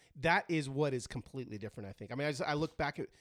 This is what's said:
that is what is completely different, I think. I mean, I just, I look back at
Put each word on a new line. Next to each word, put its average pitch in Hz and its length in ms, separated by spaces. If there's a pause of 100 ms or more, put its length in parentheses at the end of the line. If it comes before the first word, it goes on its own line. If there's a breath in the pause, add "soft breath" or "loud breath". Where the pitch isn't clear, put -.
(180 soft breath)
that 165 300
is 151 220
what 139 240
is 123 120
completely 123 520
different, 104 320
I - 20
think. 101 180
I 120 40
mean, 139 120
I 151 40
just, 143 120
I 156 120
look 151 240
back 143 200
at - 100 (120 soft breath)